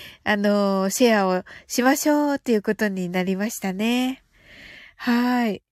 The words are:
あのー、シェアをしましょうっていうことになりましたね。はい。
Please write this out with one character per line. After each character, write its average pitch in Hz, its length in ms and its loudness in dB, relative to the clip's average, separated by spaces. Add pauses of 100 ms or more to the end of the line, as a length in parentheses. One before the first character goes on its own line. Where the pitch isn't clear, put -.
(240)
あ 208 140 0
の 202 500 2
ー、 - 20 0
シ 247 160 2
ェ 220 160 4
ア 190 60 2
を 185 160 0 (240)
し - 160 -2
ま 269 140 4
し - 120 -2
ょ 294 240 2
う - 20 -4
っ 277 40 -4
て 247 140 -2
い - 20 4
う 208 60 0
こ 214 140 -2
と 214 120 -2
に 185 220 -4
な 185 140 0
り 190 120 -2
ま 202 140 -4
し - 100 -12
た 190 140 -4
ね。 247 500 -2 (720)
は 247 540 0
い。 185 120 -6 (100)